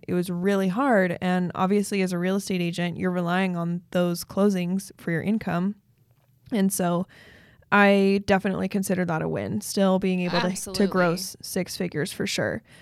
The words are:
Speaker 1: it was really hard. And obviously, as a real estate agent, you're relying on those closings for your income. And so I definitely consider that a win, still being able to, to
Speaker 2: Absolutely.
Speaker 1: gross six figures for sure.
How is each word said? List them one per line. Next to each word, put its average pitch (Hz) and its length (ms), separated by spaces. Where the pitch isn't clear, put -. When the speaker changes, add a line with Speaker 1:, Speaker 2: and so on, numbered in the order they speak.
Speaker 1:
it - 60
was 175 160
really 190 380
hard. 196 540
And 180 340
obviously, 202 460
as 185 120
a 175 40
real 185 200
estate 190 240
agent, 175 360
you're 180 140
relying 180 460
on 170 240
those 175 320
closings 190 760
for - 140
your 160 100
income. 190 540
And 196 200
so 175 360
I 196 560
definitely 190 400
consider 190 380
that 165 160
a 165 80
win, 196 320
still 190 360
being 185 220
able 175 220
to, 180 60
to 185 40
Speaker 2:
Absolutely. 190 360
Speaker 1:
gross 180 540
six - 360
figures 170 340
for - 160
sure. 107 340